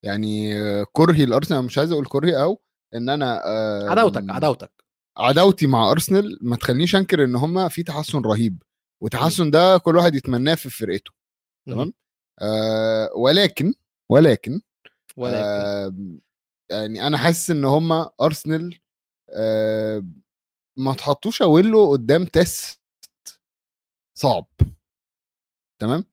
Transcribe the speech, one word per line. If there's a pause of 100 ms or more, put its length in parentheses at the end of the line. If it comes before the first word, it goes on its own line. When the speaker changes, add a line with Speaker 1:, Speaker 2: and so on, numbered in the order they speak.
Speaker 1:
يعني،
آه،
كرهي
لأرسنال،
مش
عايز
أقول
كرهي
أو (340)
إن
أنا، (440)
آم،
Speaker 2:
عداوتك،
عداوتك. (340)
Speaker 1:
عداوتي
مع
أرسنال
ما
تخلينيش
أنكر
إن
هم
في
تحسن
رهيب،
Speaker 2:
مم. (440)
Speaker 1:
والتحسن
ده
كل
واحد
يتمناه
في
فرقته. (560)
Speaker 2:
مم.
Speaker 1:
تمام؟ (480)
آه،
ولكن، (380)
ولكن، (560)
Speaker 2:
ولكن.
Speaker 1:
آم، (500)
يعني
أنا
حاسس
إن
هم (300)
أرسنال، (500)
آه، (760)
ما
تحطوش
أويلو
قدام
تيست (1400)
صعب. (1300)
تمام؟